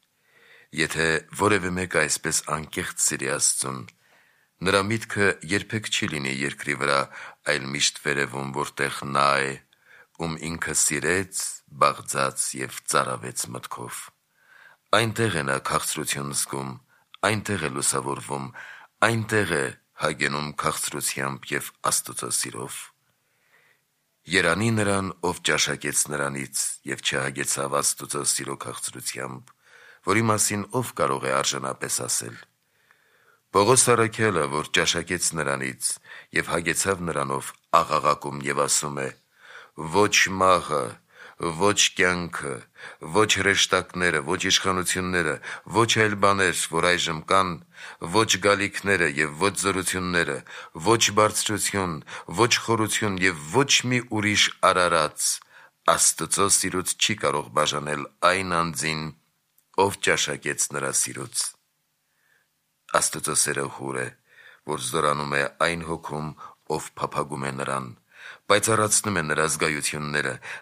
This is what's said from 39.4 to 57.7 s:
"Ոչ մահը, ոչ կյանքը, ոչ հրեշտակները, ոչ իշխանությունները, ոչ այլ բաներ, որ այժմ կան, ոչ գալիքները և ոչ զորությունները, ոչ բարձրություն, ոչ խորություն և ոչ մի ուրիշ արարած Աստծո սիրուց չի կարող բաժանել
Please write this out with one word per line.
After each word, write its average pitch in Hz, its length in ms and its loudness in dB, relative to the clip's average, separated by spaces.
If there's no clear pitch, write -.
"Ոչ 101 300 4
մահը, 90 540 4
ոչ 101 260 2
կյանքը, 87 640 0
ոչ 101 240 2
հրեշտակները, 90 920 2
ոչ 87 200 -4
իշխանությունները, 90 920 0
ոչ 110 280 2
այլ 107 220 2
բաներ, 98 500 4
որ 82 220 0
այժմ 82 340 2
կան, 95 280 2
ոչ 107 300 2
գալիքները 98 760 2
և 73 240 -2
ոչ 95 180 2
զորությունները, 90 840 0
ոչ 110 300 4
բարձրություն, 101 840 2
ոչ 113 240 4
խորություն 107 640 0
և 90 280 2
ոչ 123 340 4
մի 123 260 0
ուրիշ 104 360 2
արարած 87 720 4
Աստծո 82 640 4
սիրուց 92 440 2
չի - 240 0
կարող 71 340 0
բաժանել 73 520 0